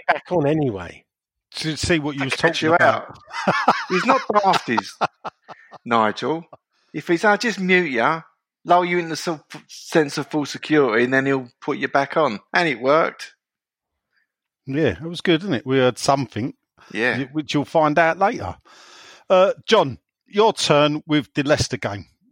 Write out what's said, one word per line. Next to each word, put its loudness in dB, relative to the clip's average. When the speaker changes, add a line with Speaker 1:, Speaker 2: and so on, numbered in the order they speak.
Speaker 1:
back -2
on 0
anyway? -4
Speaker 2:
To -6
see 0
what -4
you -6
Speaker 3:
To -2
Speaker 2:
was -4
Speaker 3:
catch 0
Speaker 2:
talking 0
Speaker 3:
you 4
Speaker 2:
about. 2
Speaker 3:
out. 2
He's -2
not 2
drafted, 0
<laughs> -20
Nigel. -2
If -10
he's, 0
"I'll 4
just -4
mute 2
ya, 0
lull 4
you -2
into -4
some -8
f-, -20
sense -2
of -6
full -2
security, 2
and 0
then 2
he'll -2
put -6
you -6
back -2
on." 0
And 0
it -4
worked. 0
Speaker 2:
Yeah, 0
it -20
was -10
good, 2
isn't -4
it? -4
We 0
heard 4
something, -2
Speaker 3:
Yeah. -2
Speaker 2:
y-, -6
which -6
you'll 0
find 2
out 2
later. -2
Uh, 4
John, 2
your 2
turn 2
with -2
the 0
Leicester 0
game, -8